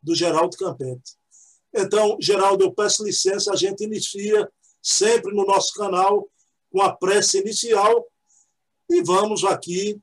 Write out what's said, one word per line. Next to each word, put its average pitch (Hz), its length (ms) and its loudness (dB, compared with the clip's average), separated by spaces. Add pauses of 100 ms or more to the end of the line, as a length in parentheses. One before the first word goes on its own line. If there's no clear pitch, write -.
do 160 140 -2
Geraldo 170 420 0
Campetti. 131 600 -10 (600)
Então, 208 440 2
Geraldo, 196 420 2
eu 180 80 2
peço 214 320 -2
licença, 196 480 -2
a 190 60 0
gente 202 260 -2
inicia 208 680 -2 (320)
sempre 208 540 0
no 196 100 0
nosso 196 280 2
canal 196 520 0 (460)
com 185 100 0
a 190 140 2
prece 196 440 0
inicial 220 680 2 (840)
e 349 140 4
vamos 196 400 0
aqui 190 600 -4